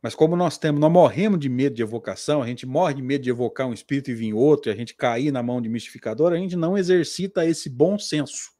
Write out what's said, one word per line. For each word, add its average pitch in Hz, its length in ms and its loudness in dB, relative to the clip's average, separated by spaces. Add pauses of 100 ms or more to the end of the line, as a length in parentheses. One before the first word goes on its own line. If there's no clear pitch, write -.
Mas 117 160 -8
como 160 180 4
nós 175 240 0
temos, 147 220 0
nós 156 100 6
morremos 175 480 4
de 139 100 -2
medo 127 280 0
de 117 60 -2
evocação, 113 600 -4
a 117 40 -4
gente 120 200 -8
morre 143 280 0
de 135 80 -8
medo 135 200 -2
de 123 80 -2
evocar 120 380 -2
um 120 40 -4
espírito 135 380 -6
e 123 40 -2
vir 113 200 -4
outro, 143 360 4
e 104 40 0
a - 20 -8
gente 117 180 -10
cair 127 380 0
na 127 100 -2
mão 123 200 -2
de 113 60 -4
mistificador, 117 640 -2
a 165 40 0
gente 180 200 -4
não 170 200 0
exercita 180 720 0
esse 160 240 -2
bom 151 260 4
senso. - 640 -6